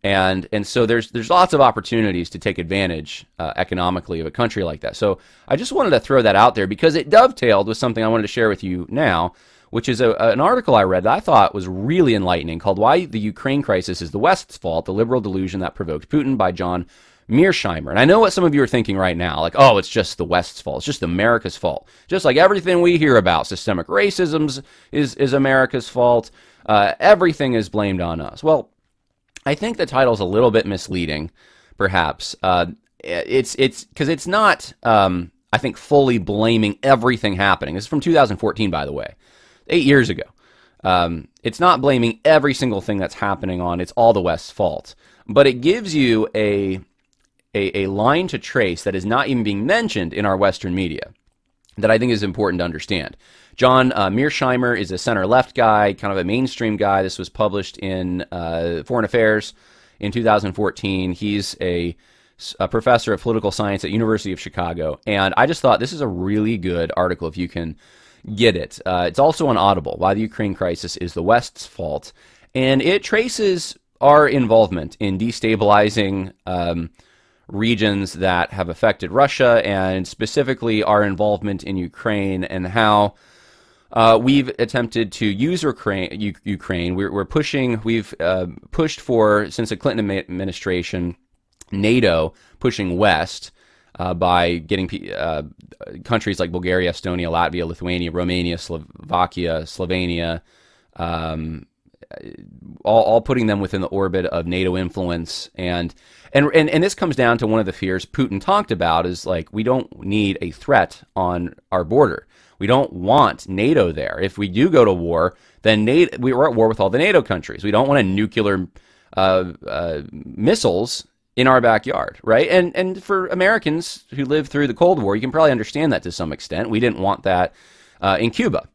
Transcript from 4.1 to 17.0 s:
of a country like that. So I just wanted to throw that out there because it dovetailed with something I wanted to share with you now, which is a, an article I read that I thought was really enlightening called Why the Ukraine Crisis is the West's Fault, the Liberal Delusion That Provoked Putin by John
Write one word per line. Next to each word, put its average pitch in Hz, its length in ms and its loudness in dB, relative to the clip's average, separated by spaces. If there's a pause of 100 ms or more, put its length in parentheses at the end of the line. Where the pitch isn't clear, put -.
of 80 40 -8
a 78 60 -8
country 110 320 -2
like 76 180 -6
that. - 140 -8
So 101 240 0 (300)
I 139 80 2
just 254 160 -8
wanted 254 160 0
to 127 100 4
throw 135 220 2
that 101 160 4
out 120 180 6
there 101 100 0
because 147 300 2
it 147 140 -2
dovetailed 131 580 6
with 110 100 -4
something 113 260 -2
I 110 40 2
wanted 113 140 2
to 104 80 -6
share 113 180 0
with 98 160 -2
you 90 260 -6
now, 95 440 0 (360)
which 117 200 -4
is 117 100 -2
a, 117 140 4
an 113 260 2
article 190 360 2
I 101 80 6
read 92 200 2
that 113 100 2
I 190 60 0
thought 120 340 4
was 95 140 -8
really 117 480 2
enlightening 85 420 -2
called 98 220 -2
Why 151 260 4
the 110 140 -8
Ukraine 135 420 -2
Crisis 92 400 -2
is 80 100 -10
the 98 60 -6
West's 170 400 0
Fault, 82 280 -4
the 95 80 -6
Liberal 117 260 0
Delusion 95 400 -4
That 87 160 -6
Provoked 80 320 -8
Putin 135 300 0
by 92 160 0
John 90 320 -4 (440)